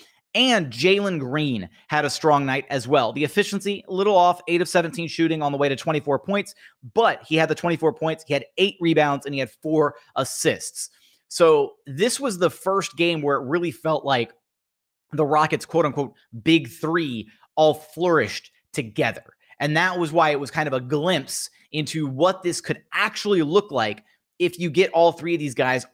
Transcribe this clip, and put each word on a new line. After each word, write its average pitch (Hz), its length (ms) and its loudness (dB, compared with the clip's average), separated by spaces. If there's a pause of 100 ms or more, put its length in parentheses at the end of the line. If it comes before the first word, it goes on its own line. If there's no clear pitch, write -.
(340)
And 220 360 2
Jalen 180 480 0
Green 131 500 -4 (200)
had 151 180 0
a 143 40 0
strong 143 360 2
night 135 240 -2
as 123 180 -6
well. 127 240 4
The 143 120 -2
efficiency, 202 600 -4
a - 60 -10
little 196 240 2
off, 175 300 4
eight 170 160 0
of 180 60 -4
seventeen 165 400 -2
shooting 160 340 -2
on 143 80 -2
the 143 80 -4
way 143 100 2
to 135 60 0
twenty-four 143 460 -2
points, 202 340 -4 (400)
but 208 300 2
he 156 100 -4
had 160 140 2
the 156 80 0
twenty-four 160 380 0
points, 160 320 -6
he 143 60 -4
had 143 140 -2 (120)
eight 196 220 2
rebounds, 151 460 2
and 143 80 -6
he 135 60 -4
had 127 100 -4
four 156 460 0 (180)
assists. - 760 -4 (380)
So 156 460 4 (140)
this 185 340 -2
was 233 180 -4
the 175 100 2
first - 480 -4
game 170 260 0
where 143 160 0
it - 80 -6
really 170 260 -6
felt 156 320 -4
like 127 280 0 (800)
the 151 160 0
Rockets' 151 400 2
quote-unquote 143 480 -2 (300)
big 160 240 4
three 151 600 -6 (280)
all 156 180 4
flourished 156 800 -2 (200)
together. 120 520 -4 (340)
And 151 180 -2
that 180 220 0
was 165 140 -2
why 160 180 4
it 143 100 -2
was 135 120 -10
kind 156 160 -2
of 135 40 -4
a 131 80 -2
glimpse 147 720 -4 (220)
into 151 340 -4
what 165 360 0
this 170 180 -4
could - 220 -8 (100)
actually 202 500 0
look 185 280 2
like 110 340 -2 (340)
if 175 200 -2
you 175 120 -4
get 180 220 2
all 170 200 6
three 170 220 -4
of 160 60 -2
these 143 140 -6
guys 127 400 0